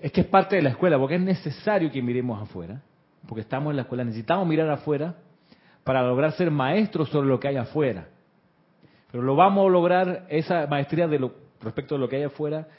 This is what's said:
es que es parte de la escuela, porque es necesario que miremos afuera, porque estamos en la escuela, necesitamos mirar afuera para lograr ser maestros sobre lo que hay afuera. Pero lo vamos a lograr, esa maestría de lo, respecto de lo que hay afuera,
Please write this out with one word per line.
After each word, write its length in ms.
es 100
que 120
es 40
parte 300
de 60
la 80
escuela, 280
porque 180
es 40
necesario 680
que 100
miremos 420
afuera, 380
porque 140
estamos 300
en 60
la 60
escuela, 220
necesitamos 420
mirar 220
afuera 460
para 200
lograr 300
ser 180
maestros 580
sobre 180
lo 140
que 80
hay 80
afuera. 520
Pero 120
lo 120
vamos 320
a 40
lograr, 580
esa 380
maestría 420
de 100
lo, 140
respecto 320
de 60
lo 100
que 60
hay 80
afuera, 440